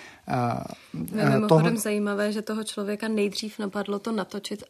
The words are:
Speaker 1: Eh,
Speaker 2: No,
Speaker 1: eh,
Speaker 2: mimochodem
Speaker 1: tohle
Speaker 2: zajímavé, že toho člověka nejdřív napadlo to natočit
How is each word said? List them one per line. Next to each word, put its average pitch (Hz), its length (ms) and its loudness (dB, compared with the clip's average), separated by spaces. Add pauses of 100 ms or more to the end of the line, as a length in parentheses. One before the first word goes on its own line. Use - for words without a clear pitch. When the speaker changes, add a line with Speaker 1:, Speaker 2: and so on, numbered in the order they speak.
(280)
Speaker 1:
Eh, - 60 -4 (600)
Speaker 2:
No, 165 200 -6
Speaker 1:
eh, 214 160 2
Speaker 2:
mimochodem 214 180 4
Speaker 1:
tohle 160 300 8
Speaker 2:
zajímavé, 208 540 0
že 208 100 -4
toho 220 220 -4
člověka 208 440 -6
nejdřív 208 520 -2
napadlo 202 400 -4
to 233 120 -4
natočit 208 580 -6